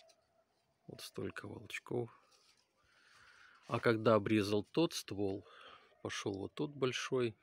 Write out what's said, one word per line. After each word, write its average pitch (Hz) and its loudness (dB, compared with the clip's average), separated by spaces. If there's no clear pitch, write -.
Вот - -14
столько 104 -10
волчков. 113 -6
А 117 -2
когда 113 6
обрезал 104 4
тот 165 0
ствол, 101 -4
пошёл 107 -4
вот 98 -8
тот 147 -4
большой, 127 0